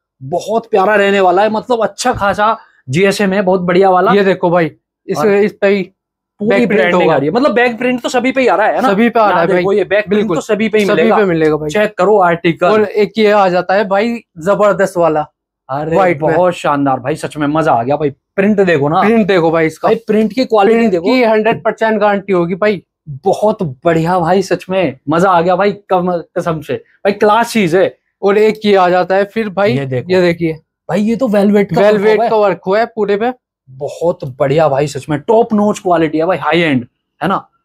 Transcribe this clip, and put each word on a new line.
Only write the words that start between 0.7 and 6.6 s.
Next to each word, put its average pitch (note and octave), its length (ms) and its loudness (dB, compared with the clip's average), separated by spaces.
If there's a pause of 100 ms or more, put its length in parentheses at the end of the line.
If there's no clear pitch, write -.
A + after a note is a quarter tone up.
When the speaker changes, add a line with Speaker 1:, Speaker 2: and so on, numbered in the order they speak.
Speaker 1:
प्यारा G3+ 240 2
रहने G3+ 240 2
वाला F#3 220 2
है, G#3+ 80 2
मतलब A3 340 -4
अच्छा A3 300 -4
खासा G#3 440 -2 (320)
जीएसएम G3 440 0
है, G3+ 80 0
बहुत F#3 200 0
बढ़िया F3+ 280 2
वाला। F#3 240 2
Speaker 2:
ये G3+ 100 2
देखो F#3 260 0
भाई, E3 220 0 (360)
इस, F#3 100 -4
Speaker 1:
और G3 160 0
Speaker 2:
इस G3+ 180 0 (100)
पे G3+ 60 0
ही G3 160 0 (560)
Speaker 1:
पूरी G#3 100 -4
Speaker 2:
बैक A#3+ 180 2